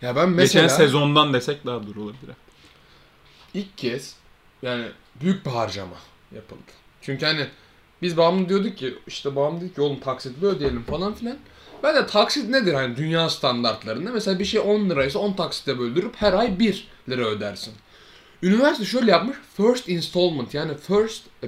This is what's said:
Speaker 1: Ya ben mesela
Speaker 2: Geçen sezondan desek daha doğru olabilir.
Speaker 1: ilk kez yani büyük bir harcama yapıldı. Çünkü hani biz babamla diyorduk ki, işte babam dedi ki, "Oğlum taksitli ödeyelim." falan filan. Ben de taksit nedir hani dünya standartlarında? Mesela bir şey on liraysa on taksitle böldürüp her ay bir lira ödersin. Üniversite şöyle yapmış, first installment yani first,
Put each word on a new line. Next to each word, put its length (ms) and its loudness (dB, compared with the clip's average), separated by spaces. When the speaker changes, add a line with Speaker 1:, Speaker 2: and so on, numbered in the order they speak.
Speaker 1:
Ya 140 -4
ben 120 4
mesela 360 6
Speaker 2:
Geçen 120 4
sezondan 560 4
desek 340 -2
daha 200 -6
doğru 160 -12
olabilir. 320 -14
Speaker 1:
ilk 240 -8
kez 360 -6
yani 220 -4
büyük 260 -2
bir 40 -4
harcama 460 -6
yapıldı. 260 -20
Çünkü 240 -6
hani 200 0
biz 140 -2
babamla 320 4
diyorduk 300 0
ki, 160 -6
işte 300 -8
babam 240 0
dedi 140 -10
ki, 60 -4
"Oğlum 200 0
taksitli 460 -4
ödeyelim." 360 0
falan 320 -4
filan. 220 -8
Ben 140 2
de 100 4
taksit 420 2
nedir 260 2
hani 220 -2
dünya 320 0
standartlarında? 840 -2
Mesela 260 -2
bir 60 -2
şey 160 0
on 300 2
liraysa 280 0
on 140 0
taksitle 460 -4
böldürüp 380 -2
her 160 2
ay 260 0
bir 300 0
lira 160 -2
ödersin. 500 -6
Üniversite 420 4
şöyle 260 2
yapmış, 260 2
first 320 0
installment 640 -2
yani 220 -4
first, 460 -2